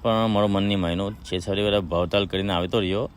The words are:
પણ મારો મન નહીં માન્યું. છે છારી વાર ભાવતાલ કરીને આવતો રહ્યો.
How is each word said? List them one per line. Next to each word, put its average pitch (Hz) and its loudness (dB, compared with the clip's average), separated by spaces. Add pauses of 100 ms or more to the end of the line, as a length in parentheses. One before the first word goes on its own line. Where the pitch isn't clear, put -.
પણ 113 2
મારો 104 4
મન 101 2
નહીં 101 0
માન્યું. 92 -2 (100)
છે 92 -4
છારી 104 -2
વાર 101 2
ભાવતાલ 87 0
કરીને 95 -2
આવતો 90 0
રહ્યો. 98 0 (120)